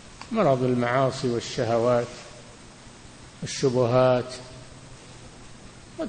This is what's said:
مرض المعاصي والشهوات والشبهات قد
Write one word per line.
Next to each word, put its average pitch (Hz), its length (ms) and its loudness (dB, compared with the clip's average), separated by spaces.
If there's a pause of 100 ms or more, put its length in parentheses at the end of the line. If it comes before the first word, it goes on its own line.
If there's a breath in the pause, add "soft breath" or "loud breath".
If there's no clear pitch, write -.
(320)
مرض 143 300 4
المعاصي 127 680 2
والشهوات 120 800 0 (1400)
والشبهات 127 920 2 (1600)
قد 311 100 -8